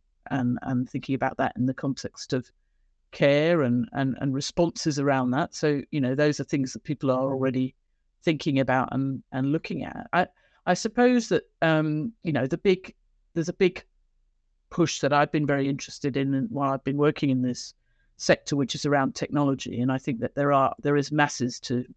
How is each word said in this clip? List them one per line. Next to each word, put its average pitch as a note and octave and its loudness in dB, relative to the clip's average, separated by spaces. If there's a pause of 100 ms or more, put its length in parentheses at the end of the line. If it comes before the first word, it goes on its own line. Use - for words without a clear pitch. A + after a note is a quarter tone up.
(320)
and, B2 0
and B2+ -2
thinking C3+ -4
about C3 -2
that C3 0
in B2+ 0
the C3 0
context - -6
of B2+ -4 (640)
care D3+ 4
and, B2 2
and, C3+ -2
and C#3 -2
responses D3+ -2
around C3 2
that. C3+ -2
So, D3 0 (100)
you D3+ 0
know, B2+ 0
those D3 2
are C#3 -2
things C3+ -2
that - -12
people C3+ -2
are C3 0
already C3 0 (480)
thinking D3+ 2
about B2+ 2
and, C3+ -2 (100)
and C3+ 0
looking D#3+ -4
at. - -12
I, F3+ 2 (380)
I F3+ 4
suppose A#3+ 2
that, E3 2 (180)
um, D#3 2 (100)
you F3 -2
know, C3+ 2
the D#3+ -2
big, F#3 0 (400)
there's E3 -2
a E3+ -4
big F3+ 2 (880)
push - 0
that D3 0
I've D3 2
been D3+ 0
very C#3 0
interested C#3 -4
in C#3 0
and C3+ 0
while C#3 -2
I've C3 -6
been C#3+ -2
working D3 2
in C3 2
this B2 -4 (440)
sector, - 0
which C#3 -2
is - -6
around C#3 0
technology. C#3 -2
And C3 0
I C3 0
think C3 -4
that A#2 -4
there C#3+ 0
are, C3+ 4
there C#3+ 2
is C#3+ 0
masses C#3+ 0
to B2 -4 (120)